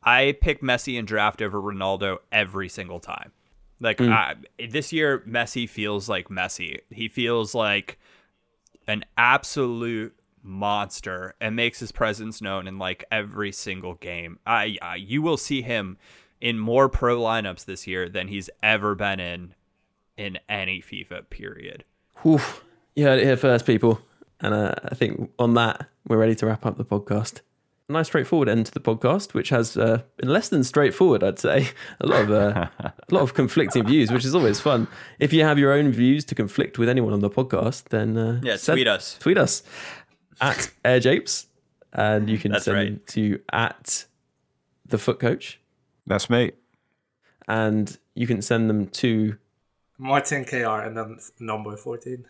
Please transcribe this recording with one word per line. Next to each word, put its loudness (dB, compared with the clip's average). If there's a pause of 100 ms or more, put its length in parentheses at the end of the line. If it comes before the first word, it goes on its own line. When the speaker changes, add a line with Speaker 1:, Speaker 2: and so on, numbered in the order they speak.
Speaker 1:
I 4
pick 0
Messi -2
in -6
draft -2
over -6
Ronaldo -4 (120)
every -2
single -14
time. -14 (480)
Like, -2
Speaker 2:
Mm. 4
Speaker 1:
I, 2 (340)
this -8
year, 0
Messi -4
feels -6
like -6
Messi. -8 (100)
He -10
feels -2
like -2 (880)
an -4 (120)
absolute 0 (280)
monster -6
and -4
makes -2
his -12
presence -4
known -6
in, -14
like, -8
every -6
single -10
game. -14
I, -2
I, -10
you -4
will 0
see -4
him -6 (420)
in -2
more 4
pro 0
lineups -4
this -14
year -4
than -8
he's -8 (100)
ever 2
been -4
in, -12 (640)
in -10 (100)
any -4
fifa -16
period. -16 (380)
Speaker 2:
Whew. 6 (560)
You 2
heard 6
it 6
here 4
first, 4
people. 4 (400)
And, 0
uh, 0 (100)
I -6
think -2
on 4
that, 2 (220)
we're 4
ready 4
to -2
wrap -2
up -2
the -4
podcast. -4 (480)
A -6
nice 0
straightforward 2
end 2
to -14
the -6
podcast, 0
which -2
has, 0
uh, 2 (140)
been -4
less 2
than 2
straightforward, 4
I'd 0
say. 2 (160)
<laughs> -14
A -2
lot 4
of, 2
uh, 2
Speaker 3:
<laughs> -20
Speaker 2:
a -8 (180)
lot 4
of 0
conflicting 2
views, 4
which 0
is -2
always 4
fun. 2 (320)
If 2
you 6
have 4
your 6
own 4
views 4
to -4
conflict -2
with 4
anyone 2
on 2
the 2
podcast, -2
then, 0
uh, 0
Speaker 1:
Yeah, -2
Speaker 2:
send 0
Speaker 1:
tweet 4
us. -2
Speaker 2:
tweet 4
us 2 (800)
at 0 (140)
Air 6
Japes, 0 (460)
and 0
you 0
can -2
Speaker 1:
That's 0
Speaker 2:
send 0
Speaker 1:
right. 0
Speaker 2:
them -6
to 0 (120)
at -2 (800)
the 0
Foot -2
Coach. -2 (460)
Speaker 3:
That's 0
me. 4 (960)
Speaker 2:
And 0 (180)
you -2
can 0
send 2
them 0
to 0 (600)
Speaker 4:
Martin -2
K -4
R -2
and -8
then -10 (200)
number -8
fourteen. -12